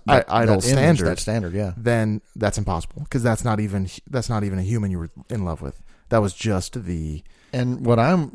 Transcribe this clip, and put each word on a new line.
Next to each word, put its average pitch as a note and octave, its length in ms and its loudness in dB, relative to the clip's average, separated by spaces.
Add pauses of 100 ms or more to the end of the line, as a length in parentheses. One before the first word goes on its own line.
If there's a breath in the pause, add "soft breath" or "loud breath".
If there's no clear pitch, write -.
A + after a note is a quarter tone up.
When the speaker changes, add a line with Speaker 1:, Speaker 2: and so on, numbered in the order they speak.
Speaker 1:
That, C3+ 220 4
Speaker 2:
i-, A2+ 140 2
idol A2+ 180 4
Speaker 1:
that - 40 -2
image, B2 100 2
Speaker 2:
standard, C3+ 320 4
Speaker 1:
that F2+ 140 0
standard, G#2+ 340 -4
yeah. G2 220 -2
Speaker 2:
then A2 440 0 (140)
that's G#2 240 0
impossible F#2+ 500 -4
'cause C3 140 -2
that's A#2 220 2
not G#2+ 160 0
even, G2 280 -2 (220)
that's B2+ 180 -4
not A2 140 -2
even F#2+ 160 -2
a F#2 40 -2
human G#2 280 -2
you F2+ 80 -2
were E2 120 -8 (200)
in G#2+ 140 -4
love E2 180 -6
with. C#2 180 -10 (280 soft breath)
That A#2 120 2
was G2+ 140 0
just G#2+ 500 -4
the D#2 380 -6 (300 soft breath)
Speaker 1:
And B2 340 -2
what A#2 140 6
I'm, D#3 340 4